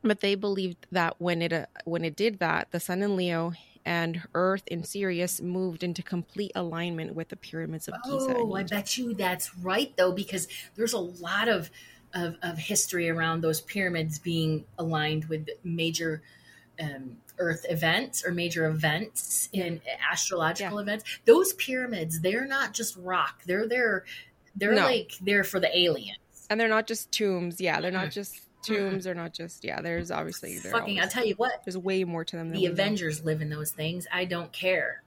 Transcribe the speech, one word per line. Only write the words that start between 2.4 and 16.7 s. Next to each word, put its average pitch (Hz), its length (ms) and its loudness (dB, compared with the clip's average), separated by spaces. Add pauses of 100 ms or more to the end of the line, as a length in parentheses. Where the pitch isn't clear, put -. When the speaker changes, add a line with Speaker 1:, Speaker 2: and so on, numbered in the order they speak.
Speaker 1:
that, 160 320 0
the 170 80 -2
sun 185 220 -2
in 202 120 2
Leo 175 380 2 (320)
and 170 380 0 (120)
Earth 185 340 2
in 170 160 -4
Sirius 180 560 -2
moved 180 440 -2
into 175 180 -2
complete 185 540 -4
alignment 170 580 -4
with 165 140 -6
the 170 80 -12
pyramids 160 520 -8
of - 60 -10 (100)
Giza 262 260 0
in 247 60 2
Speaker 2:
Oh, 220 180 0
I 196 60 0
Speaker 1:
Egypt. 180 100 -4
Speaker 2:
bet 208 280 -2
you 240 160 -2
that's 180 440 -2
right, 196 380 0
though, 185 160 6
because 190 360 -4 (280)
there's 226 160 0
a 226 60 0
lot 175 500 0
of, 180 220 2 (440)
of, 170 280 0
of 165 160 -4
history 170 500 0
around 165 340 2
those 160 180 2
pyramids 165 580 -2
being 160 460 0 (140)
aligned 156 480 0
with 156 220 -4 (140)
major, 165 600 -2 (580)